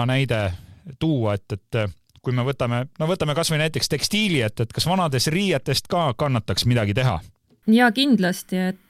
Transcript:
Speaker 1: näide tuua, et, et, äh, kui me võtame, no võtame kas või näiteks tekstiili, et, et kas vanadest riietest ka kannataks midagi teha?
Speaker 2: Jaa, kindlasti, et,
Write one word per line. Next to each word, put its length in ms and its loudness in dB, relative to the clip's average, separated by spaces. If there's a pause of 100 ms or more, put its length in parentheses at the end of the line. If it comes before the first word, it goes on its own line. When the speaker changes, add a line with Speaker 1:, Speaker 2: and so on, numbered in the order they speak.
Speaker 1:
näide 380 0 (580)
tuua, 320 0
et, 220 -6
et, 240 -4
äh, 100 -2 (320)
kui 140 -2
me 100 0
võtame, 380 -2 (160)
no 100 -2
võtame 240 -2
kas 160 -2
või 140 0
näiteks 260 -2
tekstiili, 560 0
et, 160 -4
et 100 -4
kas 140 -2
vanadest 480 0
riietest 560 0
ka 260 0
kannataks 540 0
midagi 240 2
teha? 240 2 (480)
Speaker 2:
Jaa, 300 6
kindlasti, 720 0
et, 200 -12